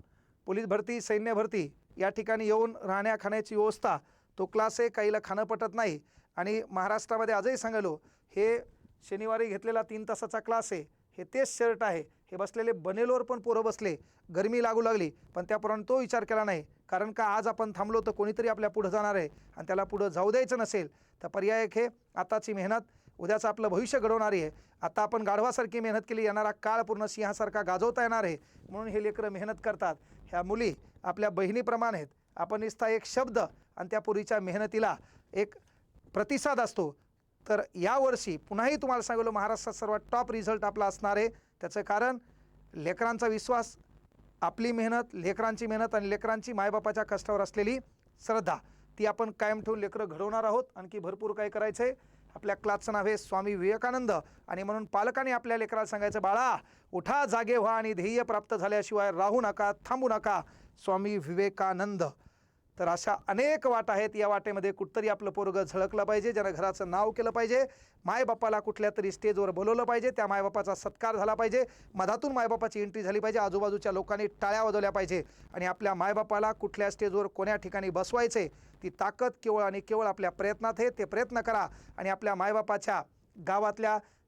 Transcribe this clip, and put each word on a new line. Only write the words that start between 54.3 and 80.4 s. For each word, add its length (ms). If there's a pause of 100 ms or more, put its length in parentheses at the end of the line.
आणि 140
म्हणून 220
पालकांनी 460
आपल्या 260
लेकराला 300
सांगायचं, 360
"बाळा, 340 (360)
उठा, 320
जागे 320
व्हा 200
आणि 180
ध्येय 280
प्राप्त 320
झाल्याशिवाय 580
राहू 280
नका, 320 (140)
थांबू 220
नका." 340 (420)
स्वामी 340
विवेकानंद. 840 (760)
तर 100
अशा 280 (120)
अनेक 380
वाटा 260
आहेत, 240
या 120
वाटेमध्ये 440
कुठतरी 360
आपलं 220
पोरगं 320
झळकलं 420
पाहिजे, 280
ज्यानं 180
घराचं 400
नाव 200
केलं 200
पाहिजे, 340 (400)
मायबापाला 560
कुठल्या 360
तरी 160
स्टेजवर 380
बोलवलं 340
पाहिजे, 260
त्या 160
मायबापाचा 480
सत्कार 420
झाला 180
पाहिजे, 300 (300)
मधातून 380
मायबापाची 480
एंट्री 220
झाली 180
पाहिजे, 180
आजूबाजूच्या 540
लोकांनी 340
टाळ्या 360
वाजवल्या 280
पाहिजे 320 (320)
आणि 120
आपल्या 280
मायबापाला 580
कुठल्या 380
स्टेजवर 360
कोण्या 300
ठिकाणी 340
बसवायचे, 580 (340)
ती 80
ताकद 400 (120)
केवळ 200
आणि 180
केवळ 260
आपल्या 240
प्रयत्नात 480